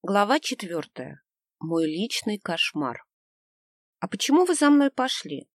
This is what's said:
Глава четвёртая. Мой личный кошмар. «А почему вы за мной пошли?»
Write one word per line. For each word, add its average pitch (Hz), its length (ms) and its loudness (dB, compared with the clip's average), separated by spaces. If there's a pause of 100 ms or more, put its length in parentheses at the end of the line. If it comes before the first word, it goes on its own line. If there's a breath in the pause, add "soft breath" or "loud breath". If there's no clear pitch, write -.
Глава 202 380 2
четвёртая. 151 800 -10 (360)
Мой 165 280 0
личный 202 520 -4
кошмар. 151 640 -4 (960)
«А - 100 -8
почему 311 380 2
вы 370 80 2
за 294 160 4
мной 285 200 6
пошли?» 254 640 -6